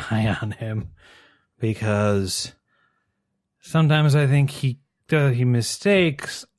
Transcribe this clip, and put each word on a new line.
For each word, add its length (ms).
<laughs> 40
eye 320
on 100
him. 380
Because 920
sometimes 560
I 100
think 240
he, 300
uh, 180
he 160
mistakes 960